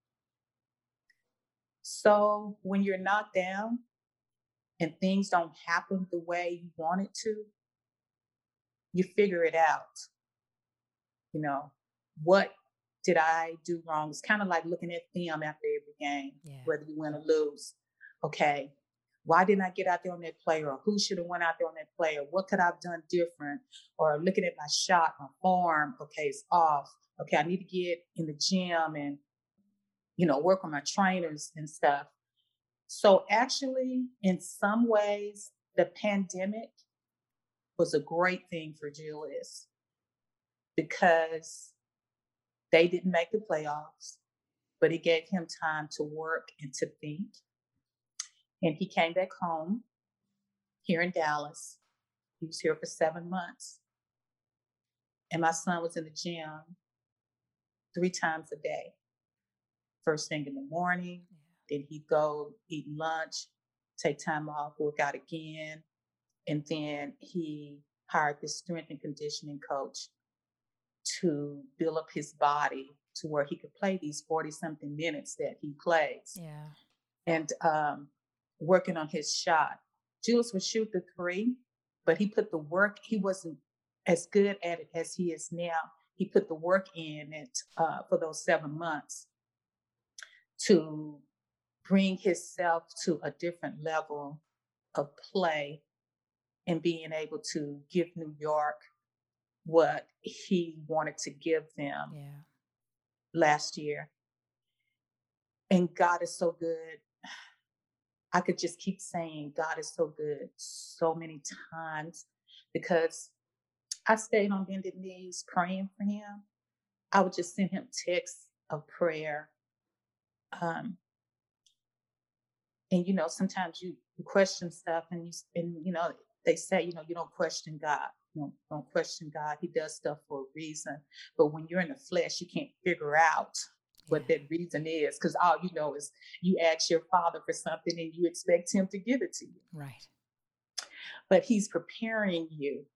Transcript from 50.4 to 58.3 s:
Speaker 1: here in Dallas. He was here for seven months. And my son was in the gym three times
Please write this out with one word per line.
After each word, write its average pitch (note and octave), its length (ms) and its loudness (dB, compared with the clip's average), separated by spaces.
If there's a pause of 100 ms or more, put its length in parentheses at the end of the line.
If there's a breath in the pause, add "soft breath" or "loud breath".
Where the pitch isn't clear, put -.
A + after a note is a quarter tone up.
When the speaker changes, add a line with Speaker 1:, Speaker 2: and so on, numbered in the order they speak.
Speaker 1:
here E3+ 180 0
in F3+ 100 0
Dallas. D3+ 680 -4 (640)
He E3 60 -6
was D#3+ 140 -12
here D#3 160 2
for E3 100 -8
seven E3+ 420 -2
months. - 520 -10 (1500)
And E3 100 0
my E3 80 4
son E3+ 320 -2
was E3+ 140 -6
in D#3+ 80 -4
the D#3 60 -14
gym D#3+ 640 -10 (1200)
three F3+ 160 0
times D#3+ 420 -4